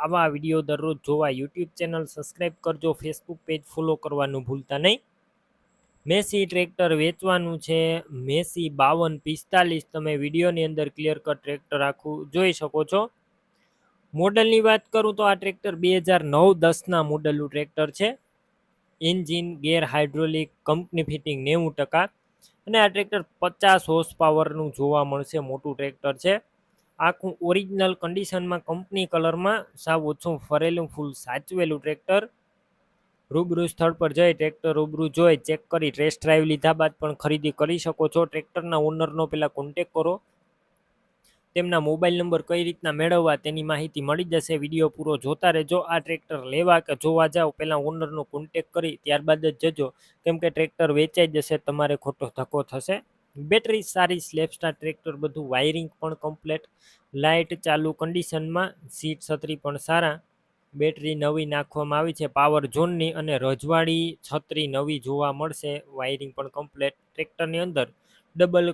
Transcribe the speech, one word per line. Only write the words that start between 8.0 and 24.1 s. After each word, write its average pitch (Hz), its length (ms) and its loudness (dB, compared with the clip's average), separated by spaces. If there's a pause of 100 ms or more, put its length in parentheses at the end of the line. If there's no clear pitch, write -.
મેસી 165 400 -2 (120)
બાવન 160 320 4 (120)
પિસ્તાલીસ. 165 680 0
તમે 156 200 -4 (100)
વીડિયોની 165 480 0
અંદર 151 240 -2
ક્લિયર 151 240 -2
કટ 147 220 -4
ટ્રેક્ટર 143 480 -6
આખું 151 280 -8 (160)
જોઈ 180 260 2
શકો 156 220 -2 (100)
છો. 202 100 2 (1120)
મોડલની 220 560 4
વાત 220 140 4 (100)
કરું 214 240 2
તો 214 120 0
આ 196 80 4
ટ્રેક્ટર 190 460 -6
બે 180 160 4
હજાર 170 240 2 (100)
નવ 165 140 8 (160)
દસના 165 480 2
મોડલનું 147 380 -2
ટ્રેક્ટર 147 500 -4
છે. 208 100 2 (1000)
એન્જિન, 175 380 0 (160)
ગેર, 160 280 2
હાઇડ્રોલિક, 151 580 0 (180)
કંપની 165 420 0
ફિટિંગ 147 360 -6
નેવું 160 320 2
ટકા. 160 300 2 (600)
અને 214 120 2
આ 202 100 6
ટ્રેક્ટર 202 320 -2 (200)
પચાસ 180 500 4
હોર્સ 160 180 2 (120)